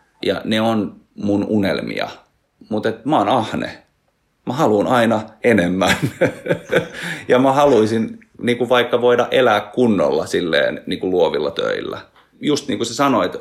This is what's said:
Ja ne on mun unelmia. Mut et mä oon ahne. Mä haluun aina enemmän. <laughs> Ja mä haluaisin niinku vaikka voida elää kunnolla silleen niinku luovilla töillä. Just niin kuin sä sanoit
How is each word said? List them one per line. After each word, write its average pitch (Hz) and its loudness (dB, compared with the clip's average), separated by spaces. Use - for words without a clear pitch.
Ja 92 -2
ne 110 -2
on 110 -2
mun 101 -2
unelmia. 71 -2
Mut 107 -4
et 113 -6
mä 147 0
oon 101 0
ahne. - -2
Mä 120 -6
haluun 107 2
aina 117 2
enemmän. 92 2
<laughs> - -4
Ja 127 4
mä 135 4
haluaisin 113 2
niinku 120 0
vaikka 123 2
voida 120 4
elää 117 4
kunnolla 87 0
silleen 80 0
niinku 92 -6
luovilla 78 0
töillä. - -6
Just - -2
niin 98 -4
kuin 117 -4
sä 117 -10
sanoit 120 0